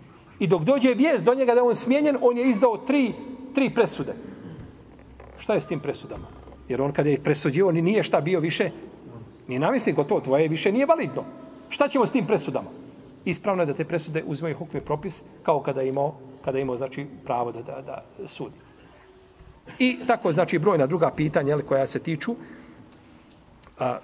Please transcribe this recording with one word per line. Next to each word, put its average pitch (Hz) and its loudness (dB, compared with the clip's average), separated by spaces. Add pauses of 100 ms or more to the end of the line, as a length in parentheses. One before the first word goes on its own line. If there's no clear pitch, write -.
(400)
I 196 0
dok 170 2
dođe 254 4
vijest 233 2
do 240 6
njega 254 2
da 240 6
je 240 6
on 233 2
smijenjen, 285 2
on 240 4
je 254 2
izdao 220 4
tri, 262 0 (420)
tri 269 2
presude. 175 -2 (1200)
Šta - -2
je 170 2
s - -16
tim 156 -4
presudama? - -2 (420)
Jer 127 0
on 143 4
kada 147 4
je 143 2
presuđio, 156 4
on 165 4
nije 170 4
šta 160 2
bio 170 0
više, 165 0 (800)
nije 127 -4
namjesnik, 202 0
gotovo, 151 2
tvoje 139 2
više 160 0
nije 262 2
validno. 190 0 (460)
Šta - 0
ćemo 247 2
s 156 -4
tim 190 0
presudama? 131 -2 (560)
Ispravno 185 -2
je - 2
da 147 -4
te 156 -4
presude 160 -6
uzimaju 151 -6
hukmi 156 -8
propis 151 -8 (200)
kao 151 2
kada 131 -4
je 131 0
imao, 139 -2 (320)
kada 135 -4
je 135 0
imao, 131 -4
znači, 135 -8 (180)
pravo 120 -2
da, 113 -12
da, 139 -12
da - -14
sudi. - -14 (1200)
I 247 2
tako, 185 2
znači, 165 2
brojna 156 4
druga 165 0
pitanja, 151 0
jel, 147 0
koja 135 0
se - -6
tiču, 165 -4 (1400)
a, 123 -2